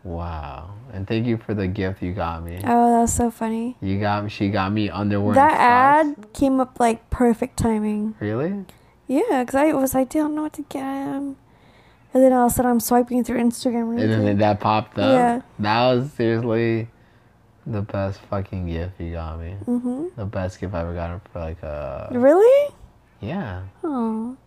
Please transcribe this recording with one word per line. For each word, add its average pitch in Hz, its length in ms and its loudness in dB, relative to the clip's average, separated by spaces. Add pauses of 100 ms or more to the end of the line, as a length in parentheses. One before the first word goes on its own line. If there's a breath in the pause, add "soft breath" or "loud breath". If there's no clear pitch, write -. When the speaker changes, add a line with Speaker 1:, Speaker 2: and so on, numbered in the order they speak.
Speaker 1:
Wow! 85 680 -10 (200)
And 98 140 -8
thank 113 200 0
you 113 100 0
for 113 160 -6
the 101 140 -2
gift 95 340 -4
you 90 120 -4
got 85 300 -6
me. 85 200 -10
Speaker 2:
Oh, 240 280 4
that 233 100 4
was 233 120 0
so 240 180 0
funny. 226 500 -6
Speaker 1:
You 98 180 -2
got 104 240 0
me, 107 60 -6
she 104 200 -2
got 98 220 0
me 107 180 0
underwear 101 460 0
Speaker 2:
That 294 240 4
Speaker 1:
and 277 560 4
socks. - 120 -20
Speaker 2:
ad - 60 -20
came 269 260 0
up, 254 200 -4
like, 233 300 0
perfect 240 480 0
timing. 214 600 -2
Speaker 1:
Really? 156 460 -4 (420 soft breath)
Speaker 2:
Yeah, 285 380 0
'cause 240 100 -6
I 294 180 4
was 269 200 0
like, 262 160 0
"Don't 302 260 -2
know 302 80 -4
what 302 100 -8
to 294 100 -12
get 269 200 -10
him." 277 520 -6 (800 soft breath)
And 262 100 8
then 254 100 8
all 247 140 4
of 240 40 2
a - 40 -2
sudden 247 160 2
I'm 240 80 4
swiping 247 440 2
through 233 180 -2
Instagram 233 580 0
Speaker 1:
And 110 120 2
then 110 140 2
Speaker 2:
reels. 101 140 2
Speaker 1:
that 104 200 4
popped 107 400 0
up? 101 120 4
Speaker 2:
Yeah. 247 300 4 (180)
Speaker 1:
That 113 340 2
was 127 200 0
seriously 113 720 0 (800 soft breath)
the 107 160 -4
best 98 380 -4
fucking 95 460 -6
gift 85 320 -6
you 85 140 -8
got 80 260 -8
me. 85 160 -10 (100)
Speaker 2:
Mm-hmm. 247 400 -4 (100)
Speaker 1:
The 202 100 -8
best - 340 -6
gift 95 140 -8
I 85 80 -4
ever 85 120 -6
got 85 280 -8 (100)
for, 90 80 -12
like, 80 220 -10
a 73 500 -10
Speaker 2:
Really? 403 600 6 (460)
Speaker 1:
Yeah. 104 420 -8 (220)
Speaker 2:
Aw. 233 500 -4 (140)